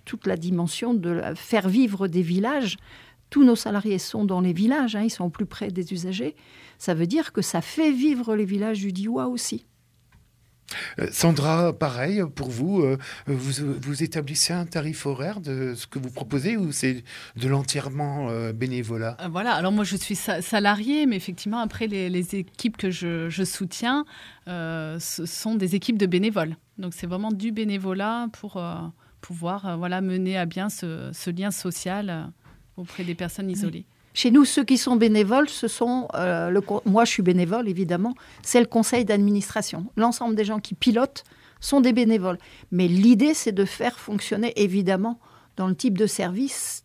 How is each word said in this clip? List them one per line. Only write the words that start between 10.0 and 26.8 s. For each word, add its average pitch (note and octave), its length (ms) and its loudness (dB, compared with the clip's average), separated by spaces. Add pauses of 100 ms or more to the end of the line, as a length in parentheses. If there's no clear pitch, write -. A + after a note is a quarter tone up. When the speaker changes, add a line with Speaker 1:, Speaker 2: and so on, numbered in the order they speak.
Speaker 2:
Euh, - 120 -2
Sandra, D#3+ 600 2
pareil, D3+ 500 -2 (140)
pour C3+ 140 -6
vous, D#3+ 320 0
euh, C3+ 160 2 (280)
vous, C#3 560 -2
vous C#3 220 -4
établissez D3+ 480 -2
un F3 140 -2
tarif D#3 400 -6
horaire D3 340 -4
de C3 360 -4
ce - 120 -12
que - 100 -8
vous B2+ 120 -6
proposez C#3 480 -2
ou E3+ 160 -2
c'est B2+ 320 -2 (320)
de B2 100 -2
l'entièrement, C#3 800 -2
euh, A#2 220 -4
bénévolat ? A#2 720 -4
Speaker 3:
Euh, F3 80 -6
voilà, G3+ 240 -2
alors F3 180 0
moi G#3 140 2
je F#3 100 -4
suis F#3+ 220 -4
sa-, F3+ 240 -4
salariée, G#3+ 640 2
mais A#3+ 100 2
effectivement G3+ 440 -6
après A3+ 280 -4
les, F#3+ 220 -2
les F3+ 260 -2
équipes G3 400 -4
que F#3+ 160 -2
je, E3+ 380 -4
je E3+ 160 -2
soutiens, A#3 580 -2 (460)
euh, E3 500 -6
ce - 260 -8
sont A3 300 -4
des F#3+ 200 0
équipes G#3+ 220 0
de G3+ 80 4
bénévoles. F3+ 520 0 (200)
Donc F3+ 160 -8